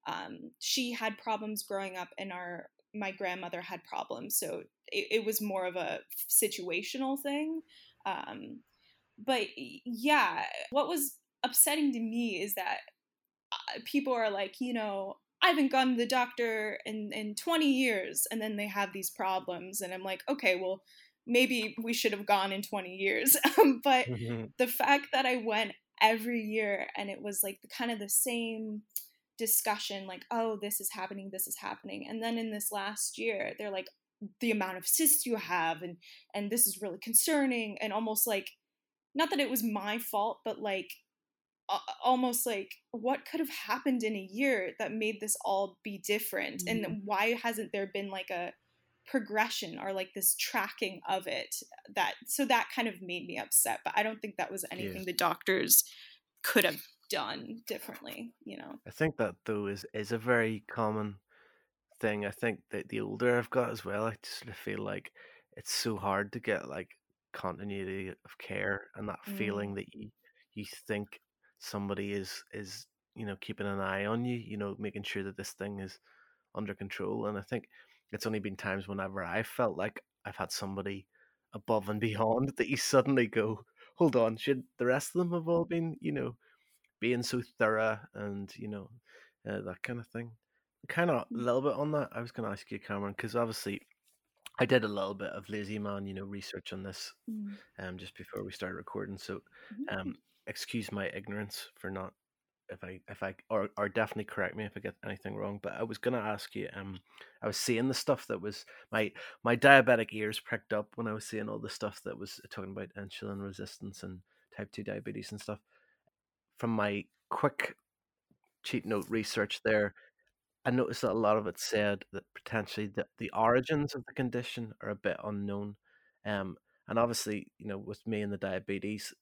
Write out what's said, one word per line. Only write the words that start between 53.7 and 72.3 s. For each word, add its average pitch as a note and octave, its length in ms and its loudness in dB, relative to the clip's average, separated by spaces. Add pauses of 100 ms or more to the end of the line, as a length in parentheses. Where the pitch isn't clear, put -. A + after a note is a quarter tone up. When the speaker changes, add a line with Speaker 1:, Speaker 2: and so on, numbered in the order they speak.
Speaker 1:
but - 120 -2
I G#3+ 60 4
don't A3 180 -2
think G#3 160 -8
that F3+ 140 -2
was F#3 200 -6
anything F#3+ 340 -6
Speaker 2:
Yeah. - 0 -
Speaker 1:
the F3+ 80 -4
doctors F3 720 6 (600)
could G3+ 220 6
have - 180 0 (280)
done D3+ 560 -4
differently, - 680 -10 (120)
you G2+ 120 -10
know? - 300 -14
Speaker 2:
I F2+ 40 -12
think - 260 0
that, G#2 180 2 (100)
though, G#2 220 0
is, G2 260 -4
is G#2+ 180 -4
a A#2 60 0
very A2+ 500 4
common G#2+ 520 0 (800)
thing. G#2 260 0
I G2+ 60 -2
think A#2 300 -2 (100)
that - 180 -6
the G#2+ 120 -4
older A2+ 360 2
I've A#2+ 120 -2
got B2 220 0
as A2+ 140 -8
well, G2+ 220 -2
I G#2+ 160 -4
just - 160 -10
sort A#2+ 100 -12
of G2 80 -12
feel G2+ 260 -6
like G2+ 300 -8 (440)
it's - 160 -6
so A2 240 0
hard G2 360 0
to A#2+ 80 -8
get, G2 280 -2
like, E2+ 200 -8 (440)
continuity F#2+ 760 -6
of - 300 -16
care G2 560 -4
and G#2 140 -6
that - 180 -10
Speaker 1:
Mm. G2+ 340 -2
Speaker 2:
feeling G2+ 140 -6
that - 200 -10
you, A2 160 -14 (420)
you G#2 120 -8 (220)
think G#2 340 -4 (380)
somebody G2+ 540 -4
is, G2 300 -6 (100)